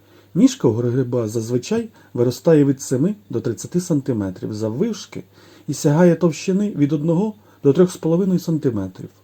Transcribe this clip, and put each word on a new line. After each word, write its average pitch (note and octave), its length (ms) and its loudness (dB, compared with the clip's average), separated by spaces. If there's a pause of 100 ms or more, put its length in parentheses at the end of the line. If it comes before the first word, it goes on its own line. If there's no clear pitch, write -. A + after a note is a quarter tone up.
(360)
Ніжка A3+ 320 2
у A2+ 60 4
гриба A#2+ 540 -2
зазвичай B2 640 -4 (240)
виростає B2+ 520 2
від C#3 160 0
семи D3+ 340 -2 (140)
до A2+ 120 -4
тридцяти B2+ 400 -4
сантиметрів A2+ 720 -4
заввишки A2+ 720 -6 (440)
і D3 60 -4
сягає E3 420 4
товщини F#3 600 -2
від C#3+ 180 2
одного E3+ 400 0 (300)
до C#3 100 6
трьох F3+ 180 4
з - 60 -14
половиною F3 420 0
сантиметрів. A#2+ 720 -4 (140)